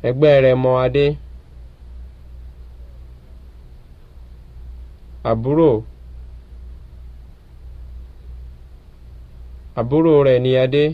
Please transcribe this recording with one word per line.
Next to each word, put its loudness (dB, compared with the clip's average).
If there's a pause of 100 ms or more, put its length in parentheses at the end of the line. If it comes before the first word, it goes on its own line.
Ẹgbẹ́ 6
rẹ̀ 6
mọ 2
Adé. 2 (4000)
Àbúrò. 2 (4000)
Àbúrò 2 (120)
rẹ̀ 6
ni 2
Adé. 2 (100)